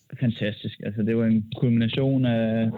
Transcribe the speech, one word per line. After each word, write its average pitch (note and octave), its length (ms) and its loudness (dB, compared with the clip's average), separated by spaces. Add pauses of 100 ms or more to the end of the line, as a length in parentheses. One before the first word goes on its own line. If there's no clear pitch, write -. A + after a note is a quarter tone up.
(200)
fantastisk. G#2+ 640 -2
Altså, G#2+ 180 -4
det A2 140 0
var A#2 100 2
en A2 300 2
kulmination B2+ 720 2
af, A2+ 520 2